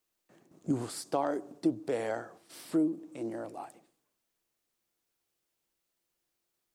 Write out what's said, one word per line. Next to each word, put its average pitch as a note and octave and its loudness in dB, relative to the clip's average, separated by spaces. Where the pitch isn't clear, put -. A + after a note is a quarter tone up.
you D3 8
will A#2+ 0
start - -2
to D#3+ 6
bear A2+ 0
fruit D#3+ 2
in A#2 -2
your A2+ -6
life. - -10